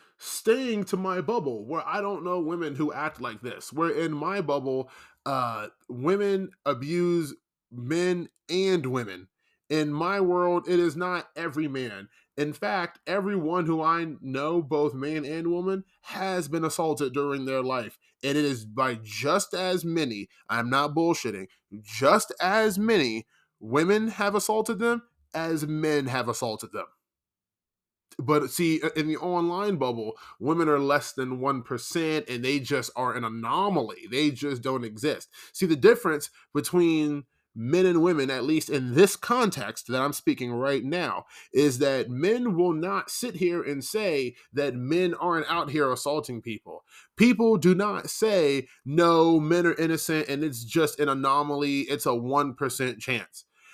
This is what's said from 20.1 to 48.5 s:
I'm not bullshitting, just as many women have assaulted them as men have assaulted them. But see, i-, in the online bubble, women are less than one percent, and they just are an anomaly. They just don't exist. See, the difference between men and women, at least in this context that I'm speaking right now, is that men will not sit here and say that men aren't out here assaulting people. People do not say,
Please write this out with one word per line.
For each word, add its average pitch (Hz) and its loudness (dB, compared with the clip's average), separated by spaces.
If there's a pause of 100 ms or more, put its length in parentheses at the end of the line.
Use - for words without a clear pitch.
I'm 117 0
not 143 2
bullshitting, 123 0 (340)
just 131 2
as 202 2
many 156 2 (340)
women 175 2
have 202 0
assaulted 214 0
them 233 0 (320)
as 160 -2
men 151 0
have 123 -2
assaulted 110 -4
them. 95 -8 (1300)
But 143 2
see, 160 2
i-, 160 2
in 151 -2
the 156 -2
online 175 0
bubble, 117 -4 (220)
women 156 0
are 143 4
less 139 0
than 131 -6
one 131 -2
percent, 156 -4
and 123 -6
they 139 0
just 127 -4
are 123 -2
an 120 -6
anomaly. 113 -2
They 143 2
just 131 -4
don't 131 -2
exist. 107 -4 (240)
See, - -2
the 160 4
difference 165 4 (240)
between 151 2 (320)
men 151 2
and 170 4
women, 151 2
at 131 -2
least 156 0
in 127 -2
this 196 8
context 185 -2
that 127 0
I'm 143 0
speaking 131 -2
right 127 0
now, 139 -4 (280)
is 135 4
that 135 2
men 202 0
will 175 4
not 180 -4
sit 233 -6
here 175 0
and 139 -4
say 147 -2 (160)
that 135 -2
men 165 0
aren't 160 -2
out 160 -2
here 143 2
assaulting 143 -4
people. 87 -12 (320)
People 226 6
do 175 6
not 196 -2
say, 156 2 (180)